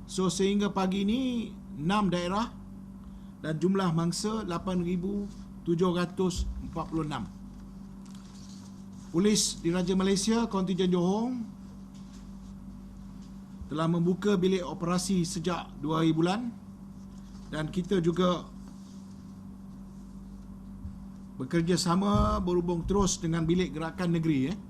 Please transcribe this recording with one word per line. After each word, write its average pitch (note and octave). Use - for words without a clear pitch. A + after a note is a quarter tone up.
So, F#3
sehingga G3+
pagi F#3+
ini, A#3+
enam F#3+
daerah F3+
dan D#3
jumlah F#3
mangsa G3+
lapan F3+
ribu F#3+
tujuh E3+
ratus F3+
empat D#3+
puluh D#3
enam. C3
Polis G3+
Diraja F3+
Malaysia, G3
Kontijen F#3
Johor, F#3+
telah D#3
membuka F3+
bilik F#3
operasi F3
sejak E3
dua D#3+
hari E3
bulan, F#3
dan D#3
kita F3+
juga F3
bekerjasama, F#3
berhubung F3
terus G3
dengan E3
bilik F3+
gerakan E3
negeri, D3+
eh. G#3